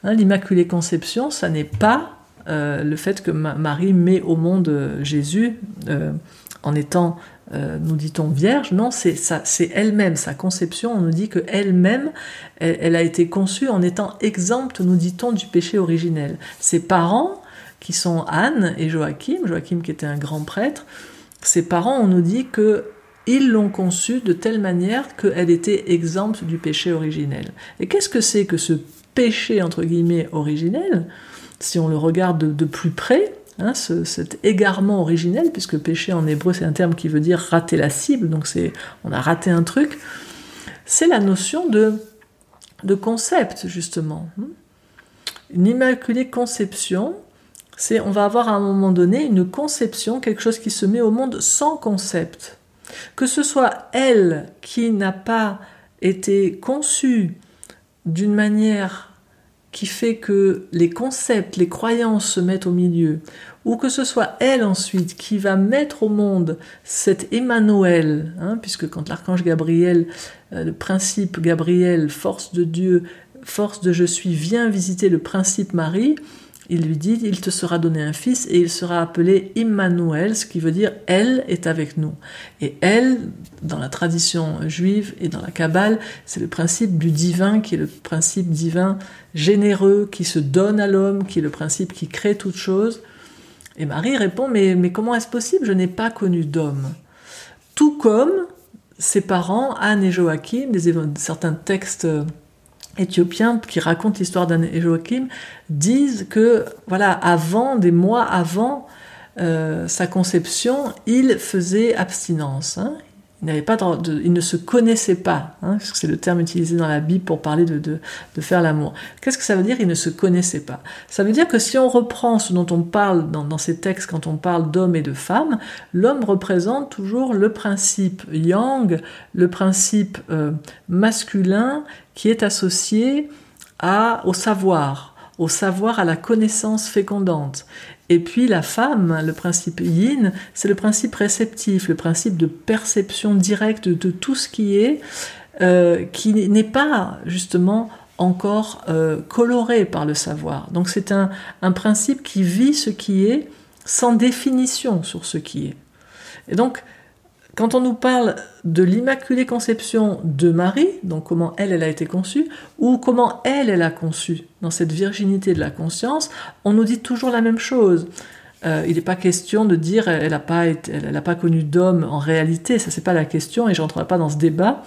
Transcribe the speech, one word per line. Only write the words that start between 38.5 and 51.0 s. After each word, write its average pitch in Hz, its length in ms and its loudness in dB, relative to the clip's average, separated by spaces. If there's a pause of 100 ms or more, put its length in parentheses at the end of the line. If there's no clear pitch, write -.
on - 80 -6
a 127 100 -2
raté 165 300 0
un 170 120 4
truc, 285 360 0 (840)
c'est - 220 2
la 277 120 6
notion 202 500 0
de, 214 240 4 (880)
de 196 120 4
concept, 226 720 -2
justement. 165 640 -6 (1200)
Une 180 160 4
immaculée 254 640 0
conception, 233 840 -4 (640)
c'est, - 220 0
on 202 120 -2
va 202 140 2
avoir 233 240 2
à 214 40 2
un 202 60 2
moment 196 320 2
donné 180 320 4
une 190 220 4
conception, 240 760 -4
quelque 220 220 -2
chose 226 160 0
qui - 140 -6
se - 160 -2
met 226 140 2